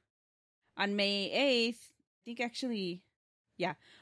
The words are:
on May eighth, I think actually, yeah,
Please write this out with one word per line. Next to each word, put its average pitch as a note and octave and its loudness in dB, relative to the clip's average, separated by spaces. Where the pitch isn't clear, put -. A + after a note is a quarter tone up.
on G3+ 0
May G3+ 2
eighth, A#3+ 2
I - -20
think A#3+ -8
actually, A3+ -4
yeah, E3+ -2